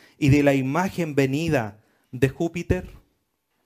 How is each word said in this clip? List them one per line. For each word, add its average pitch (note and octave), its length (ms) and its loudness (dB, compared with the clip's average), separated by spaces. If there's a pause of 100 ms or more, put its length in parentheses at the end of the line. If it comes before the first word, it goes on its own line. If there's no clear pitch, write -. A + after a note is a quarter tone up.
(160)
y C#3+ 140 2
de C#3+ 120 6
la C#3+ 120 4
imagen D3+ 600 -2
venida C3+ 720 -2 (260)
de C3 200 0
Júpiter?". E3+ 600 -4 (760)